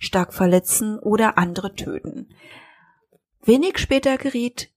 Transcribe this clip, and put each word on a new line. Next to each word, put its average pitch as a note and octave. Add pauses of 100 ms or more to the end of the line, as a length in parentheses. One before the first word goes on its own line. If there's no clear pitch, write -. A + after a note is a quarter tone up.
stark -
verletzen F#3+
oder G#3+
andere F3+
töten. - (1080)
Wenig C#4
später C4+
geriet A#3+